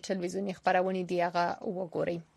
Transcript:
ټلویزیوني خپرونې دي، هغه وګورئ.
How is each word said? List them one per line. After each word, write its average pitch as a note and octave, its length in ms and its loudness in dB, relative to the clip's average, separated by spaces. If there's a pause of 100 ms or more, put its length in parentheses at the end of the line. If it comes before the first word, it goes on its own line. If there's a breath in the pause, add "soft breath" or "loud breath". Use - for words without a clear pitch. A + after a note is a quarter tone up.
ټلویزیوني F#3 460 -2
خپرونې F#3 520 2
دي، F3 160 0
هغه F3 400 2
وګورئ. F3 560 -2 (180)